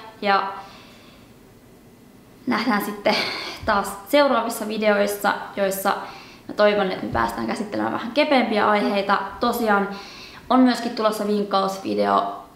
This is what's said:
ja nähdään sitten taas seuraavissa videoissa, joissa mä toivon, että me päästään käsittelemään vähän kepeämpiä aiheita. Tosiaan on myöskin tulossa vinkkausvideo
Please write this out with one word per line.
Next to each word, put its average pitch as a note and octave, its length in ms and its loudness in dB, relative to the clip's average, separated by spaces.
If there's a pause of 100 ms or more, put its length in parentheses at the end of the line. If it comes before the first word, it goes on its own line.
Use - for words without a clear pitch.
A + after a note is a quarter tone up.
(220)
ja G3 320 0 (1900)
nähdään A3 380 0
sitten G#3 300 0 (500)
taas G3+ 320 0 (100)
seuraavissa A#3+ 600 2
videoissa, G#3 640 2 (220)
joissa G3 400 0 (520)
mä - 60 -12
toivon, G#3 380 4
että F#2 140 -6
me A2 60 -6
päästään A2+ 360 0
käsittelemään A2 460 -2
vähän - 180 -6
kepeämpiä A#3 580 2
aiheita. G#3 520 2 (180)
Tosiaan A3 500 0 (600)
on B3+ 100 4
myöskin B3 360 2
tulossa G#3+ 320 0
vinkkausvideo G3 1120 0 (160)